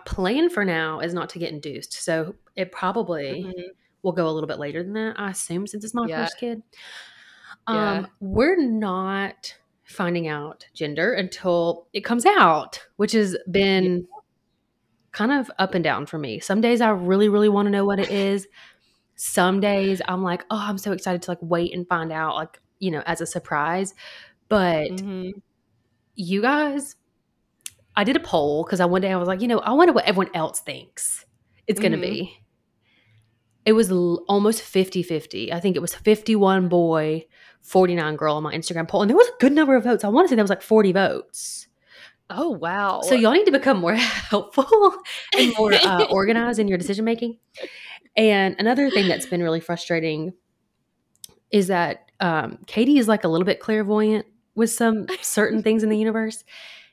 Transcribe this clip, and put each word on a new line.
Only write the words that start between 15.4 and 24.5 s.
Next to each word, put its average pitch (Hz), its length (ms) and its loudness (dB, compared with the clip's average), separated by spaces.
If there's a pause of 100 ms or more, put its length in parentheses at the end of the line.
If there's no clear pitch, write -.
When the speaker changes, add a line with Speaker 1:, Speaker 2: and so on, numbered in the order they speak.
Speaker 1:
up 190 160 -2
and 175 100 0
down 139 220 -2
for 165 120 -10
me. 123 220 -8
Some 202 200 -2
days 233 200 4
I 226 100 4
really, 196 380 2
really 208 200 4
wanna 202 220 2
know 202 140 0
what 202 160 0
it - 100 -2
is. 196 360 -2 (720)
Some 190 440 0
days 196 480 0
I'm 185 140 -4
like, 175 280 -4
"Oh, 220 80 -4
I'm 202 200 -6
so 202 140 -6
excited 180 300 -4
to, - 80 -10
like, 175 120 -6
wait 170 320 -2
and 175 140 -8
find 160 240 -4
out, 156 220 -2
like, - 260 -8 (200)
you 185 100 -2
know, 151 160 -4
as 165 140 -4
a 165 60 -6
surprise." 165 680 -4 (540)
But 175 420 0